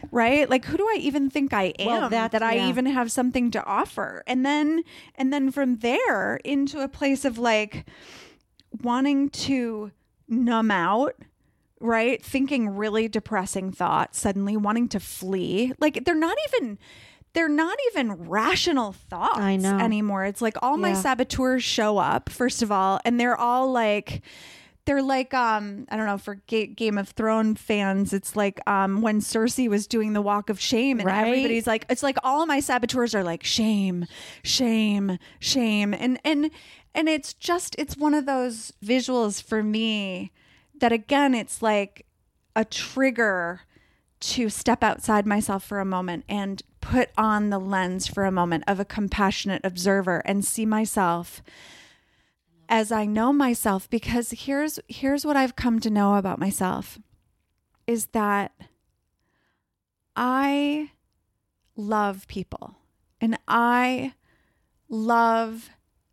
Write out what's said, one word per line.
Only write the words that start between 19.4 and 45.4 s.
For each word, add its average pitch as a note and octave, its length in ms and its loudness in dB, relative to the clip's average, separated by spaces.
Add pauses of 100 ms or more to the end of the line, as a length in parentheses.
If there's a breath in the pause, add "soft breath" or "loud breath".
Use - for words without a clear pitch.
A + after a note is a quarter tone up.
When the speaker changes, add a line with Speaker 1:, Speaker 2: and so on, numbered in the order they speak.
Speaker 2:
know. G3 200 2
Speaker 1:
anymore. G#3 480 0
It's G3+ 160 -6
like A3+ 200 0
all C4+ 160 2
my F4+ 120 0
Speaker 2:
Yeah. - 120 2
Speaker 1:
saboteurs B3+ 640 0
show G#3+ 340 0
up, - 320 0
first - 320 -2
of G#3+ 100 0
all, F#3+ 340 2
and A#3+ 140 2
they're A#3+ 200 2
all B3+ 320 2
like, G#3+ 500 0 (640 loud breath)
they're C#4 180 2
like, C4 300 0
um, G#3+ 560 -2
I G#3+ 80 -4
don't A3 80 -2
know, G3+ 120 -2
for G3+ 180 -10 (120)
Ga-, A3 200 0
Game G#3+ 300 -2
of G3 120 -4
Thrones A3 500 0
fans, G3 540 0
it's - 240 -4
like, G3+ 300 0
um, G3 340 2
when G#3+ 180 2
Cersei A#3 500 0
was G#3 160 0
doing G#3+ 280 -2
the G#3 80 0
Walk G#3 280 0
of G3+ 120 -4
Shame B3 380 2
and G3 80 -2
Speaker 2:
Right. G#3+ 200 2
Speaker 1:
everybody's A#3 400 2
like, A3 220 0
it's B3 140 0
like C#4 200 0
all C#4+ 220 2
my C#4+ 160 2
saboteurs B3 520 0
are G3+ 100 0
like, E3+ 200 -4
"Shame, G3 600 0 (380 loud breath)
shame, G#3+ 760 0 (200 loud breath)
shame." G#3 540 0
And, B3+ 300 -2
and, D4+ 260 2 (460 loud breath)
and D#4+ 140 2
it's D4+ 240 -2
just, - 440 -4
it's C#4+ 200 -6
one D4 160 2
of D4 120 0
those B3 460 -4 (120)
visuals A#3+ 600 0
for G#3+ 180 -2
me G#3+ 720 -2 (480 soft breath)
that, A#3 140 4
again, C4+ 420 2
it's - 260 -6
like G#3 440 0 (500)
a A3 80 2
trigger G#3+ 1000 0 (600 soft breath)
to - 280 -2
step - 360 0
outside G#3 420 2
myself G#3 380 0